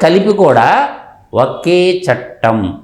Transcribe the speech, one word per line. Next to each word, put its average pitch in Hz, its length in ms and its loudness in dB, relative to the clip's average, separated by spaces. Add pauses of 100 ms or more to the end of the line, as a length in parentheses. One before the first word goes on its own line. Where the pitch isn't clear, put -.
కలిపి 196 300 2
కూడా 185 560 2 (460)
ఒకే 180 680 0 (100)
చట్టం. 110 720 -4